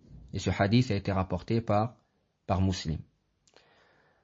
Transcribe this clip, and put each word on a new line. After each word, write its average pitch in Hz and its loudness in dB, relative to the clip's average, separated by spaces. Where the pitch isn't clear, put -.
Et 98 -4
ce 95 -2
hadith 101 4
a 104 0
été 98 -2
rapporté 95 -2
par, 107 0
par 92 0
Muslim. 92 0